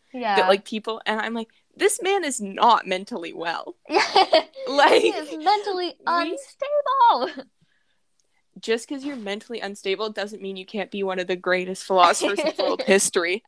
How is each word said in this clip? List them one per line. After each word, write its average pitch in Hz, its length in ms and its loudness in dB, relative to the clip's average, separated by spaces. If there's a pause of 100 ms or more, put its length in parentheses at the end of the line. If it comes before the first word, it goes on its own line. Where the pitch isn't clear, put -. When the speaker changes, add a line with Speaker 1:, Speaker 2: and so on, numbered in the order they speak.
(120)
Speaker 1:
Yeah. 226 240 -2
Speaker 2:
that, 185 120 4
like, 202 180 4
people, 220 400 -6
and 214 140 -2
I'm 220 140 -6
like, 226 140 -6 (280)
"This 415 260 2
man 381 220 0
is 277 160 -4
not 202 460 2
mentally 185 460 -6
well." 165 500 -8
Speaker 1:
<laughs> - 60 -20
Yeah. 339 560 4 (240)
Speaker 2:
Like, 277 340 6
Speaker 1:
He - 60 4
is 311 360 -6
mentally 381 500 0 (120)
Speaker 2:
we - 0 -
Speaker 1:
unstable. 427 1400 0 (1160)
Speaker 2:
Just 226 280 -4
'cause 269 160 -10
you're 285 120 -8
mentally 214 440 -10
unstable 196 500 -6
doesn't 208 300 -8
mean 190 160 -10
you 185 100 -12
can't 196 240 -8
be 202 120 -6
one 185 160 -2
of 180 80 -4
the 185 100 -2
greatest 180 480 -4
philosophers 196 560 4
of 302 180 -2
world - 240 -2
Speaker 1:
<laughs> - 40 -12
Speaker 2:
history, 190 600 2